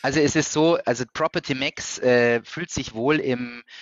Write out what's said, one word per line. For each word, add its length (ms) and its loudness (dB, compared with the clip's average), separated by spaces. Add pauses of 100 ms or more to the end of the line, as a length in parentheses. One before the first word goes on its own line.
Also 180 0
es 160 2
ist 160 0
so, 320 4
also 200 -2 (100)
Property 400 -4
Max, 460 -8
äh, 440 4
fühlt 260 -10
sich 240 -8
wohl 260 0
im 420 -4 (200)